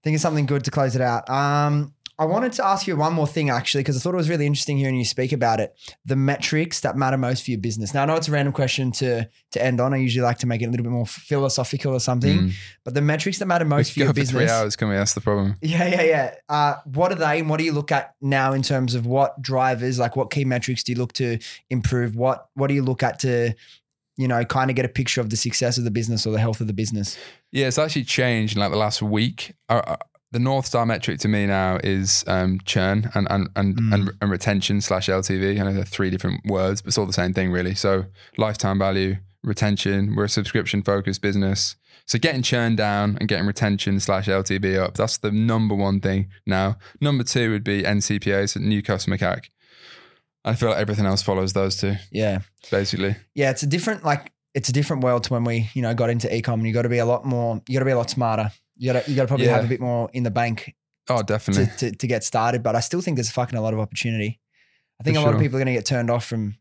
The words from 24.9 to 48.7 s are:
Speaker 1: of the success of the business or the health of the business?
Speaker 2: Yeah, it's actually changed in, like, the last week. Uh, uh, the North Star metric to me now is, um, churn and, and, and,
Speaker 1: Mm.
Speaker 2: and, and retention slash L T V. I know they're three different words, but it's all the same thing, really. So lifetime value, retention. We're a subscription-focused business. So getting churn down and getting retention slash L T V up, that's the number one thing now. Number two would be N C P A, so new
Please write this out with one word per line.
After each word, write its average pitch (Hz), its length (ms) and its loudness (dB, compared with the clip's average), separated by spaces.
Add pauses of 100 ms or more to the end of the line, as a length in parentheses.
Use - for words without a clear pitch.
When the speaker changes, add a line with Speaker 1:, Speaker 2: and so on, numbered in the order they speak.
Speaker 1:
of 110 120 -2
the 113 60 -2
success 120 420 0
of 120 40 -2
the 117 80 -2
business 113 360 -2
or 110 40 0
the 107 80 0
health 113 220 0
of 110 60 -2
the 107 60 -4
business? 104 440 -4 (340)
Speaker 2:
Yeah, 135 160 0
it's 123 120 0
actually 151 240 0
changed 113 520 0
in, 101 60 0
like, 101 100 2
the 101 60 0
last 107 240 0
week. 110 540 -2 (120)
Uh, 117 200 2
uh, 78 80 -2 (360)
the 117 80 -2
North 131 260 2
Star 120 180 0
metric 110 360 -2
to - 80 -2
me 104 180 2
now 95 380 2
is, 95 420 0
um, 92 400 2
churn 101 480 0
and, 98 160 0
and, 98 260 0
and, 98 220 2
Speaker 1:
Mm. 110 160 2
Speaker 2:
and, 101 260 2
and 101 120 0
retention 101 500 0
slash 92 260 -2
L 95 140 2
T 95 160 -2
V. 98 220 0
I 98 40 0
know 98 100 0
they're 95 100 -2
three 95 260 -2
different 92 380 -2
words, 95 340 0
but - 60 -12
it's - 100 0
all 104 80 2
the 95 80 -4
same 90 200 0
thing, 92 180 0
really. 90 240 -2
So 95 300 0 (340)
lifetime 104 400 0
value, 95 380 0 (260)
retention. 101 720 0
We're 98 80 0
a 104 60 -2
subscription-focused 98 920 -2
business. 98 540 0 (320)
So 120 100 0
getting 131 240 0
churn 117 340 2
down 104 440 2
and 104 100 -2
getting 95 160 0
retention 101 540 0
slash 98 280 0
L 98 140 2
T 95 160 -2
V 95 180 0
up, 92 200 0
that's 107 220 -2
the 104 140 -2
number 110 440 2
one 98 240 2
thing 95 300 0 (180)
now. 98 300 0 (220)
Number 143 240 2
two 120 280 0
would 104 120 -2
be 101 220 0
N 101 160 2
C 104 160 0
P 98 140 0
A, 101 160 2
so - 120 -4
new 104 220 0